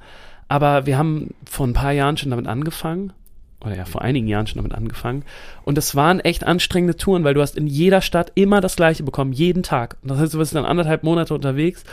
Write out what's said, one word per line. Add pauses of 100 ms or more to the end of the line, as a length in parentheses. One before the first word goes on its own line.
(480)
aber
wir
haben (160)
vor
ein
paar
Jahren
schon
damit
angefangen, (520)
oder
ja,
vor
einigen
Jahren
schon
damit
angefangen. (400)
Und
es
waren
echt
anstrengende
Touren,
weil
du
hast
in
jeder
Stadt
immer
das
Gleiche
bekommen,
jeden
Tag.
Und
das
heißt,
du
bist
dann
anderthalb
Monate
unterwegs